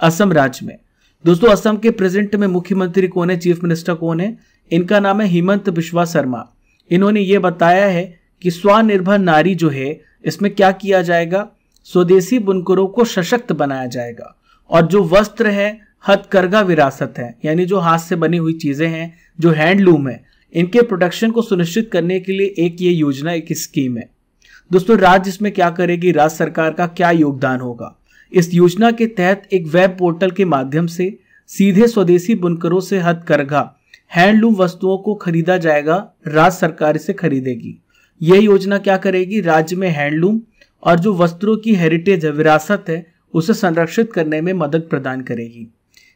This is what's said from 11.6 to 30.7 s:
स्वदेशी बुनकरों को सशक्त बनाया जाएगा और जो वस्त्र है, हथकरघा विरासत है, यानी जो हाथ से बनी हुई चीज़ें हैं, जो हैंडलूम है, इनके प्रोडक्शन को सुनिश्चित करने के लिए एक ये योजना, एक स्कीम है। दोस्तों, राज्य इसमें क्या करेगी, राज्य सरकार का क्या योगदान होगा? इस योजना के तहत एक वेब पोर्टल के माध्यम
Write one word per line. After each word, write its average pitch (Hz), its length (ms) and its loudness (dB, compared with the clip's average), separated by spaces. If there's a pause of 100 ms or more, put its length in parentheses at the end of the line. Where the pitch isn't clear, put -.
स्वदेशी 185 540 2
बुनकरों 190 480 0
को 233 180 0
सशक्त 190 460 -4
बनाया 139 340 -4
जाएगा 120 480 -12 (360)
और 165 160 4
जो 196 200 2
वस्त्र 214 420 2
है, 202 320 -4 (240)
हथकरघा 190 580 2
विरासत 151 560 0
है, 120 160 -12 (100)
यानी 160 220 0
जो 190 120 -2
हाथ 165 200 0
से 170 180 -6
बनी 165 200 0
हुई 160 180 -2
चीज़ें 156 340 -4
हैं, 165 260 -8 (240)
जो 165 140 2
हैंडलूम 160 560 2
है, 113 140 -10 (320)
इनके 180 280 2
प्रोडक्शन 208 480 -2
को 233 120 -2
सुनिश्चित 202 500 -2
करने 180 280 -2
के 185 120 -6
लिए 190 260 -2
एक 170 240 -2
ये 180 100 2
योजना, 147 400 -2
एक 165 220 -8
स्कीम 127 440 -6
है। 113 100 -14 (600)
दोस्तों, 190 280 4
राज्य 190 320 4
इसमें 208 220 -6
क्या 180 180 0
करेगी, 175 420 0
राज्य 151 240 0
सरकार 160 360 -2
का 175 160 -4
क्या 170 240 0
योगदान 135 480 0
होगा? 123 340 -12 (380)
इस 175 220 2
योजना 175 360 4
के 233 180 0
तहत 196 440 -2
एक 175 140 -2
वेब 180 320 2
पोर्टल 180 320 0
के 190 160 -2
माध्यम 143 420 -2